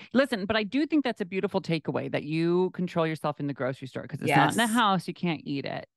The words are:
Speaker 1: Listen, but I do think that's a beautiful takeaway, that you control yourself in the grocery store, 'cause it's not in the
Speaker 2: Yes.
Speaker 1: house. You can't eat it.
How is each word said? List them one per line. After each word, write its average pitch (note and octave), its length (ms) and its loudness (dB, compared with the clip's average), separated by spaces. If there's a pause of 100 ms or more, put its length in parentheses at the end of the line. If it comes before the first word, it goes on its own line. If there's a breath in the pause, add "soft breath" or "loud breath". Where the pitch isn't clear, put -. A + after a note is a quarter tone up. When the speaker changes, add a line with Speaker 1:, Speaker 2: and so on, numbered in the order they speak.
(140)
Speaker 1:
Listen, C4 320 0
but G#3 80 0
I A3 80 2
do B3+ 240 0
think D4 160 2
that's A#3+ 180 -2
a G#3 40 -4
beautiful F#3+ 360 -2
takeaway, C#3 520 -2
that C#3 100 0
you E3+ 520 2
control E3+ 340 0
yourself D#3 320 -4
in C#3+ 80 -2
the C#3+ 40 -2
grocery C3+ 360 -4
store, - 180 -10
'cause - 160 -10
it's D3+ 80 0
not - 220 6
in - 40 -4
the A3 60 4
Speaker 2:
Yes. A#3 80 2
Speaker 1:
house. G#3 380 2
You F3+ 60 -6
can't E3+ 300 -2
eat C#3 220 -4
it. - 300 -8